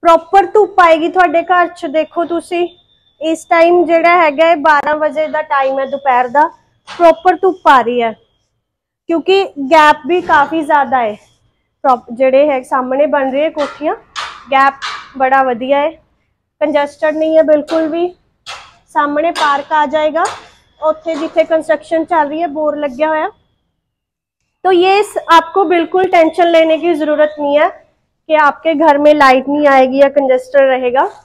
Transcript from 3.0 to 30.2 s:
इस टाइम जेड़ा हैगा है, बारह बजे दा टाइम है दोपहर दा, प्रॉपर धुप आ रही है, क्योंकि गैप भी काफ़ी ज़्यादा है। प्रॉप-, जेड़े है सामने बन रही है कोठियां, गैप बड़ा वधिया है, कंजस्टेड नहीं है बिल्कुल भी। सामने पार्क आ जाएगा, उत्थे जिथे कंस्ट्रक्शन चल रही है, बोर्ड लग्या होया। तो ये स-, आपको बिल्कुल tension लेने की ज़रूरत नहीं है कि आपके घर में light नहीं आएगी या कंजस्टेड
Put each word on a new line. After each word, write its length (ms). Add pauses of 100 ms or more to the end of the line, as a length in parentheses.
इस 280
टाइम 360
जेड़ा 300
हैगा 320
है, 100
बारह 380
बजे 340
दा 140
टाइम 380
है 100
दोपहर 380
दा, 140 (460)
प्रॉपर 480
धुप 320
आ 120
रही 200
है, 100 (1000)
क्योंकि 360 (140)
गैप 480
भी 160
काफ़ी 400
ज़्यादा 360
है। 160 (680)
प्रॉप-, 280
जेड़े 340
है 160
सामने 440
बन 240
रही 120
है 80
कोठियां, 440 (560)
गैप 300 (360)
बड़ा 260
वधिया 360
है, 120 (720)
कंजस्टेड 560
नहीं 200
है 60
बिल्कुल 460
भी। 160 (840)
सामने 420
पार्क 420
आ 140
जाएगा, 380 (560)
उत्थे 340
जिथे 300
कंस्ट्रक्शन 600
चल 240
रही 120
है, 60
बोर्ड 320
लग्या 300
होया। 200 (1400)
तो 80
ये 300
स-, 160 (140)
आपको 320
बिल्कुल 460
tension 360
लेने 320
की 160
ज़रूरत 440
नहीं 200
है 100 (600)
कि 60
आपके 400
घर 240
में 160
light 340
नहीं 180
आएगी 340
या 80
कंजस्टेड 600